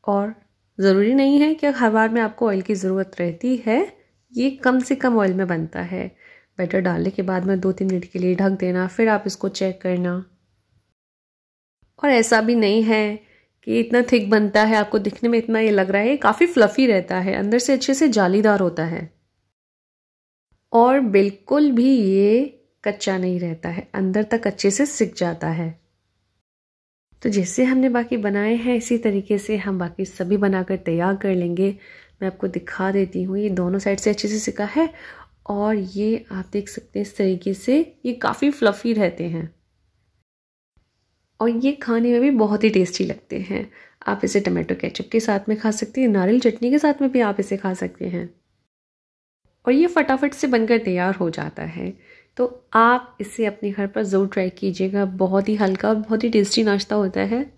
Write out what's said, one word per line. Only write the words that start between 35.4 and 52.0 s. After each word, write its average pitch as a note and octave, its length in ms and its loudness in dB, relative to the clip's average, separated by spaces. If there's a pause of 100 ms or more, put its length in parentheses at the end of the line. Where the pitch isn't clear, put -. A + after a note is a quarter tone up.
और G#3 280 -2
ये G3+ 540 -2
आप F#3+ 220 -10
देख G3+ 160 -4
सकते - 300 -12
हैं G3+ 40 -4
इस G3+ 140 -10
तरीके F#3+ 380 -2
से B3 220 0 (300)
ये B3 80 -2
काफ़ी A#3+ 360 0
फ्लफी A3+ 420 -2
रहते F3+ 340 -2
हैं E3 220 -8 (1900)
और A3+ 100 2
ये B3 240 0
खाने A#3+ 380 0
में A#3+ 80 4
भी C#4 120 4
बहुत G#3+ 320 2
ही A3 60 6
टेस्टी F#3 340 0
लगते - 360 -8
हैं। G3 300 -8 (360)
आप G3+ 180 -4
इसे G3+ 160 0
टमाटो F3 340 -2
केचप - 380 -8
के A3+ 80 2
साथ G#3 280 -4
में G#3+ 100 0
खा A3 120 -2
सकते G#3+ 300 -6
हैं, B3+ 80 2
नारियल G3+ 320 2
चटनी A#3+ 300 0
के D4 80 4
साथ D4 220 2
में C4+ 120 2
भी B3+ 80 2
आप G3+ 200 0
इसे G3 160 -4
खा G3 180 -4
सकते F3+ 340 -8
हैं F3 200 -6 (1400)
और A#3+ 60 2
ये D#4 160 4
फटाफट C#4+ 460 0
से - 120 -4
बनकर A#3 340 2
तैयार F#3 340 0
हो F3+ 160 -2
जाता - 340 -8
है। F3 280 -10 (440)